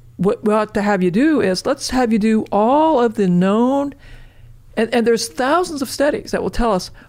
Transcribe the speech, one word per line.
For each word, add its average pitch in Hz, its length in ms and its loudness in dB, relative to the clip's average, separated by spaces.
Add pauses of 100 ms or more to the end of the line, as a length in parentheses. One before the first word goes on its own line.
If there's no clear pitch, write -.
(180)
what 190 260 -2
we 208 100 2
ought 214 200 -2
to 214 80 0
have 202 200 0
you 180 80 2
do 262 320 2
is, 185 240 -2
let's - 240 -4
have 247 220 0
you 226 80 2
do 220 320 0
all 269 500 2
of 233 140 0
the 196 120 0
known, 233 680 0 (800)
and, 220 180 -2
and 233 140 2
there's 233 200 0
thousands 302 540 -2
of 247 80 -6
studies - 420 -2
that 175 120 -2
will - 60 -4
tell 226 240 0
us 180 180 -4 (180)